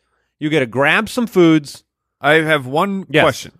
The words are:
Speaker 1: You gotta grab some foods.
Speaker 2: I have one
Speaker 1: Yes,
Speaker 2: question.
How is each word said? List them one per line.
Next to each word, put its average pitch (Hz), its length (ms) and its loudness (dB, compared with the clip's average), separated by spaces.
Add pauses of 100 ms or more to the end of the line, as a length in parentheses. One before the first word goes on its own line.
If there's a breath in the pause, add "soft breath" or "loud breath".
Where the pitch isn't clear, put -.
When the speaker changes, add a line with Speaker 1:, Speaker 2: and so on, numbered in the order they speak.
(400)
Speaker 1:
You 151 100 -4
gotta 147 160 0
grab 147 420 0
some 240 200 -4
foods. 160 560 2 (360)
Speaker 2:
I 143 140 2
have 156 320 0
one 185 420 -4
Speaker 1:
Yes, 147 140 2
Speaker 2:
question. 143 380 -2